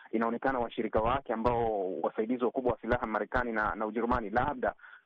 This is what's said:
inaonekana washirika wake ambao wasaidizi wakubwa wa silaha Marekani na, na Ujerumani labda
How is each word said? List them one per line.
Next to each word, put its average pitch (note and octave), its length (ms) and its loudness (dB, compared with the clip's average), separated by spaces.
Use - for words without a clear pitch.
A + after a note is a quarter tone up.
inaonekana A#2 480 0
washirika A2+ 400 -2
wake A#2+ 340 0
ambao A2 680 0
wasaidizi A#2 420 -2
wakubwa A#2+ 280 2
wa A2 100 -2
silaha A#2+ 260 0
Marekani A2 440 0
na, G#2+ 240 0
na A2 100 -2
Ujerumani A2+ 440 0
labda A#2+ 440 0